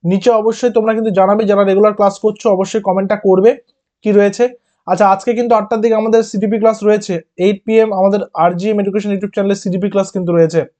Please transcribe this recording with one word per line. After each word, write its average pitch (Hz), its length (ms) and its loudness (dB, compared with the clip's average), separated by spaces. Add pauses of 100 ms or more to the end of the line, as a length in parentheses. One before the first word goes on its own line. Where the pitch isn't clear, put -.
(120)
নিচে 196 180 2 (120)
অবশ্যই 226 360 -2
তোমরা 220 200 0
কিন্তু 220 220 -2
জানাবে, 202 300 2
যারা 202 200 2
রেগুলার 202 280 2
ক্লাস 202 260 0
করছো 214 220 -2 (100)
অবশ্যই 190 320 -4
কমেন্টটা 196 300 -2 (100)
করবে 190 240 4 (520)
কি 214 160 0
রয়েছে। 202 260 0 (460)
আচ্ছা, 190 220 2
আজকে 196 240 -2
কিন্তু 240 220 0
আটটার 214 240 -4
দিকে 226 180 2
আমাদের 220 200 2 (100)
সিটিপি 214 300 -2
ক্লাস 220 160 2 (100)
রয়েছে, 208 260 0 (320)
এইট 202 200 0
পি 220 80 -2 (100)
এম 220 60 -2 (100)
আমাদের 196 220 2 (220)
আরজিএম 180 400 0
এডুকেশন 202 300 -4
YouTube 196 220 -6
চ্যানেলে 202 280 0
সিটিপি 190 300 -4
ক্লাস 196 220 0
কিন্তু 180 220 -4
রয়েছে। 165 240 2 (180)